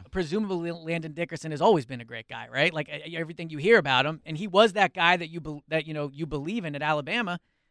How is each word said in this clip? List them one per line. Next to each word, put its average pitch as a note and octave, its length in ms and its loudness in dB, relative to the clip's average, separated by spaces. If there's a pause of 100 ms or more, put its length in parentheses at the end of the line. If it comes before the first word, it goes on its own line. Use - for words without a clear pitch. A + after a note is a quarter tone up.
(120)
presumably F3+ 600 -2
Landon E3 420 -6
Dickerson E3 380 -8
has C#3+ 100 -4
always E3 240 6
been B2+ 140 -10
a A#2 60 -14
great A2+ 240 -14
guy, A#2 200 -10
right? D3 240 2
Like, D3+ 160 -4
e-, D3+ 280 -10
everything E3 320 -8
you D3+ 80 -10
hear G#3 220 8
about C3+ 260 4
him, D#3 200 -2
and D#3 120 -8
he G#3 100 -6
was G3 260 6
that G3 200 2
guy F3+ 240 4
that E3+ 120 -6
you E3 120 -10
bel-, D3 260 -10
that, D#3+ 200 -2
you D#3 60 -8
know, D3 200 -4
you D3+ 120 -8
believe D3+ 380 -6
in D3+ 120 -8
at C#3 60 -10
Alabama. E3 580 -2 (320)